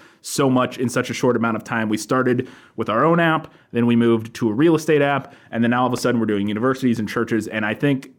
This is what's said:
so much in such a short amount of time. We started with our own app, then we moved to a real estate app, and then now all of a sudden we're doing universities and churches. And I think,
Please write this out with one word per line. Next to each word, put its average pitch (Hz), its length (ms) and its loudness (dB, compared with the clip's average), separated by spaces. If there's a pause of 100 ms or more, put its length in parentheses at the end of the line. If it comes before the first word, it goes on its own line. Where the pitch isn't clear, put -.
(220)
so - 280 -2
much 127 280 0
in 123 120 -2
such 123 200 -2
a 123 40 -6
short 120 240 0
amount 113 180 -2
of 110 80 -8
time. 113 240 -4
We 107 80 -2
started 123 540 0 (260)
with 110 140 -4
our 117 160 2
own 170 160 4
app, 160 320 0 (180)
then 120 140 0
we 120 100 4
moved 117 400 2
to 117 140 -2
a 107 40 -2
real 160 220 4
estate 156 260 2
app, 143 320 -2 (180)
and 117 120 0
then 117 80 2
now 123 120 2
all 127 40 2
of 123 60 -2
a 117 40 -2
sudden 120 220 0
we're 110 60 0
doing 104 240 0
universities 120 500 0
and 104 80 -4
churches. 110 400 -2
And 107 180 -4
I 107 80 -2
think, 135 460 -2